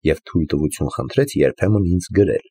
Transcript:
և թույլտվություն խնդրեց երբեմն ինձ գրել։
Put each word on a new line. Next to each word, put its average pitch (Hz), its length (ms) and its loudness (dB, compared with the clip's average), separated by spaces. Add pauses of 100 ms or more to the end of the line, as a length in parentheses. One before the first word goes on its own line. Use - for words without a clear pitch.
և 78 160 0
թույլտվություն 76 720 -2
խնդրեց 135 400 -2
երբեմն 98 540 2
ինձ 87 240 0
գրել։ 95 400 2